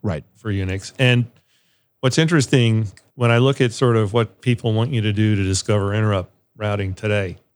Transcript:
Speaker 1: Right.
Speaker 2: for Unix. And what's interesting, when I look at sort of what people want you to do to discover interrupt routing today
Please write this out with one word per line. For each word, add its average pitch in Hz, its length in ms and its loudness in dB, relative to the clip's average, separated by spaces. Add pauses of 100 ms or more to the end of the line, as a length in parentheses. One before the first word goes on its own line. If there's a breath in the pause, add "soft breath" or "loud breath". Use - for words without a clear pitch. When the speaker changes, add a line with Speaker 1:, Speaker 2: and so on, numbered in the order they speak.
Speaker 1:
Right. 82 200 -6 (140)
Speaker 2:
for 110 160 -8
Unix. 95 480 -6
And 123 260 4 (720)
what's 131 180 -2
interesting, 127 720 2 (300)
when 120 160 2
I 117 60 4
look 135 220 2
at 123 120 0
sort 120 240 2
of 104 160 0
what 113 280 -2
people 120 320 -2
want 117 200 0
you 117 80 -2
to 104 120 0
do 107 220 2
to 98 80 0
discover 98 500 -2
interrupt 104 380 -2 (240)
routing 101 400 -4
today 98 420 -4 (200)